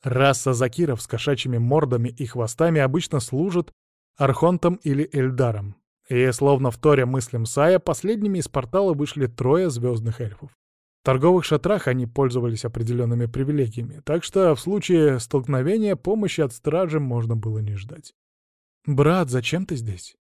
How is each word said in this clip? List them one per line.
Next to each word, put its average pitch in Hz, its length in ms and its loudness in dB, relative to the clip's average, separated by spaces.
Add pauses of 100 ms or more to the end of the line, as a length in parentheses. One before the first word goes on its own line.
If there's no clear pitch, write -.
Раса 131 520 2
Закиров 127 460 -2
с - 60 -12
кошачьими 123 540 -4
мордами 123 500 0
и 123 160 -8
хвостами 143 560 0
обычно 139 380 0
служит 170 520 -2 (460)
архонтом 170 680 2
или 147 300 0
эльдаром. 123 640 0 (340)
И, 127 220 2
словно 135 400 2
вторя 135 340 4
мыслям 120 400 -2
Сая, 156 320 4
последними 196 640 -2
из - 80 -4
портала 175 480 0
вышли 143 320 -2
трое 160 420 2
звездных 117 500 -4
эльфов. 117 300 -10 (540)
В - 20 -4
торговых 156 400 4
шатрах 175 420 0
они 127 200 -2
пользовались 120 580 -2
определенными 117 600 -2
привилегиями, 127 760 -4
так 165 200 -2
что 180 320 2
в - 40 -12
случае 165 600 2
столкновения 147 760 -2
помощи 202 460 -2
от 131 100 0
стражи 156 480 -2
можно 120 360 -2
было 110 240 -4
не 104 160 -4
ждать. 104 400 -14 (720)
«Брат, 151 420 2
зачем 131 380 -2
ты 165 80 -4
здесь?» — 113 480 -8